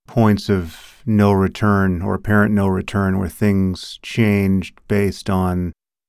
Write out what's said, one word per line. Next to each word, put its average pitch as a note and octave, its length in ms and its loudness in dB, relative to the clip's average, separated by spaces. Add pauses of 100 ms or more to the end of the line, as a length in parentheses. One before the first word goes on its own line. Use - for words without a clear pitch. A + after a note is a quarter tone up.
points G#2+ 440 2
of - 560 -6
no G#2 260 4
return F#2+ 720 0
or G2 120 -4
apparent G#2 400 2
no G2 140 2
return F#2+ 500 -2
where F#2 100 -4
things F#2+ 720 -2
changed G2+ 840 0
based G2+ 420 -2
on F2+ 420 -2 (360)